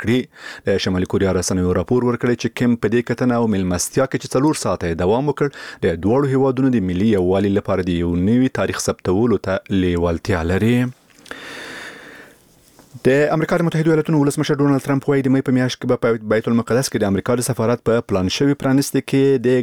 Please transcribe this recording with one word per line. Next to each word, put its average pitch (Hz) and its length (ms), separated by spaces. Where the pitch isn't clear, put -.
کړي. 123 160
د 95 140
شمالي 92 280
کوریا 92 260
رسنیو 90 400
راپور 123 160
ورکړی 120 320
چې 123 60
کیم 120 240
په 104 100
دې 120 140
کتنه 123 320
او 117 140
مېلمستیا 95 580
کې - 100
چې - 140
څلور 147 240
ساعته 92 300
یې 82 120
دوام 113 300
وکړ، 143 160
د 92 200
دواړو 131 300
هیوادونو 135 420
د 101 140
ملي 90 200
یووالي 98 480
لپاره 95 320
د 85 140
یو 87 80
نوي 123 220
تاریخ 92 260
ثبتولو 101 640
ته 95 360
لیوالتیا 85 680
لري. 107 260
د 135 440
امریکا 165 240
د 170 80
متحدو 160 260
ایالاتونو 156 280
ولسمشر 143 400
ډونالډ 139 260
ټرمپ 139 240
وایي، 139 160
د 127 80
مې 135 140
په 127 100
میاشت 127 220
کې 123 100
به 123 140
په 117 280
بیت 110 200
المقدس 127 380
کې 107 140
د 98 80
امریکا 98 260
د 120 100
سفارت 120 420
په 117 220
پلان 92 240
شوي 143 280
پرانستې 135 460
کې 135 340
د 127 200